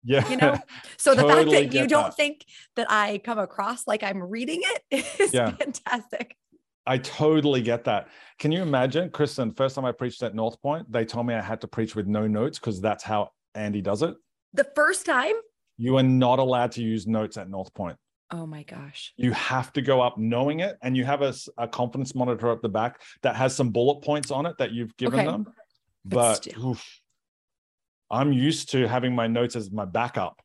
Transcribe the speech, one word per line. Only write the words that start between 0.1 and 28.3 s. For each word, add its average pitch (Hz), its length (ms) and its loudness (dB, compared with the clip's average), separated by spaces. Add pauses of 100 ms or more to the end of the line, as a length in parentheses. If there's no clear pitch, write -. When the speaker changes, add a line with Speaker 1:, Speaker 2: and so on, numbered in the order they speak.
Speaker 2:
You 254 60 0
know? 143 200 6 (420)
So 269 180 6
the - 60 6
Speaker 1:
Totally 147 400 8
Speaker 2:
fact 135 100 0
that - 60 0
you - 40 4
Speaker 1:
get 247 80 0
Speaker 2:
don't - 140 6
Speaker 1:
that. - 120 -6
Speaker 2:
think 294 280 -2 (320)
that 233 120 -2
I 208 300 2
come 226 220 -4
across 214 480 -6
like 214 160 -2
I'm 196 180 -4
reading 240 400 -6
it 466 280 -2
<laughs> - 300 -4
is - 140 2
Speaker 1:
Yeah. 127 160 2
Speaker 2:
fantastic. - 840 -6 (500)
Speaker 1:
I 131 120 0
totally 147 640 2
get 117 240 0
that. 104 220 0 (320)
Can 151 140 0
you 185 100 -2
imagine, 139 480 0
Kristen, 135 420 -2
first 135 220 -2
time 135 100 -6
I 123 60 0
preached 123 320 -6
at 110 120 -4
North 113 280 -4
Point, 151 300 -6
they 113 120 0
told 117 220 -4
me 120 80 -2
I 110 80 -2
had 110 200 -6
to - 40 -10
preach 110 300 -4
with 101 100 -4
no 107 220 0
notes 110 320 -2
'cause 98 200 -4
that's 104 220 -2
how 104 280 -2 (260)
Andy 104 240 -4
does 98 220 -2
it. 170 120 -2 (380)
Speaker 2:
The 277 240 0
first 320 300 0
time? 311 280 0 (440)
Speaker 1:
You 127 180 2
are 131 80 6
not 127 340 4
allowed 123 340 2
to 120 100 -8
use 110 260 -2
notes 110 280 -2
at 95 120 -12
North 95 260 -10
Point. 87 220 -8 (340)
Speaker 2:
Oh 165 160 -10
my 151 160 -14
gosh. - 540 -16
Speaker 1:
You 123 160 0
have 127 400 -2
to 139 100 -2
go 127 200 4
up 123 160 0
knowing 123 420 0
it. 190 220 -4
And 127 140 0
you 127 100 2
have 139 160 0
a, 139 60 2
s-, 113 200 -8 (100)
a 120 80 -2
confidence 127 480 -4
monitor 120 380 0
at 113 100 -4
the 117 60 -2
back 110 320 -2 (220)
that 117 120 0
has 127 220 2
some 127 140 2
bullet 135 320 2
points 147 280 -2
on 143 160 -4
it 170 120 -8
that 120 140 0
you've 117 260 -8
given 247 220 0
Speaker 2:
Okay. 185 80 2
Speaker 1:
them. 202 160 -4 (600)
Speaker 2:
But 98 120 -2
Speaker 1:
But, 117 200 4
Speaker 2:
still. 117 360 -10
Speaker 1:
oof, - 280 -12 (1080)
I'm 139 220 2